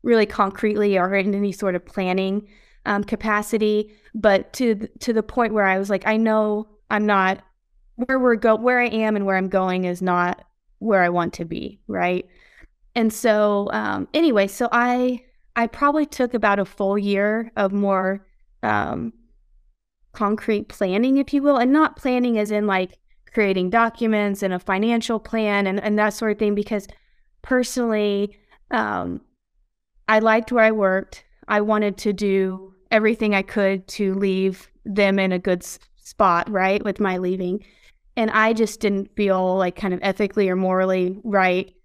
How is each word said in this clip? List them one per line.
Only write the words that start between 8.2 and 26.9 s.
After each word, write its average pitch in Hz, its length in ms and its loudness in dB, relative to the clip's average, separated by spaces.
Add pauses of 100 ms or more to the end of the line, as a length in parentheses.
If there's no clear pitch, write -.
go-, 220 200 4
where 247 240 2
I 240 80 0
am 220 280 0
and 202 80 -2
where 190 120 0
I'm 185 120 0
going 185 360 0
is 180 180 -4
not 175 420 0 (340)
where 196 240 2
I 175 60 2
want 175 260 -2
to 165 120 -8
be," 170 420 -10
right? 180 380 -2 (680)
And 226 160 2
so, 208 600 2
um, 214 400 -4
anyway, 247 340 2
so 233 260 -4
I, 247 520 0 (320)
I 233 120 0
probably 294 360 0
took 254 300 -4
about 202 240 2
a 190 80 -2
full 202 320 -2
year 208 580 0
of 196 160 0
more, 196 540 0 (360)
um, 104 520 -2 (1000)
concrete 214 560 -2
planning, 220 480 0
if 277 160 0
you 285 100 0
will, 285 140 4
and 254 160 2
not 302 240 2
planning 247 420 0
as 208 120 -2
in, 208 160 0
like, 185 320 -2 (340)
creating 185 380 0
documents 220 720 0
and 185 100 -2
a 180 60 -4
financial 220 600 0
plan 208 480 -2
and, 190 140 -2
and 214 180 -2
that 214 140 2
sort 214 200 -2
of 208 60 -4
thing, 208 160 0
because 208 320 -4 (540)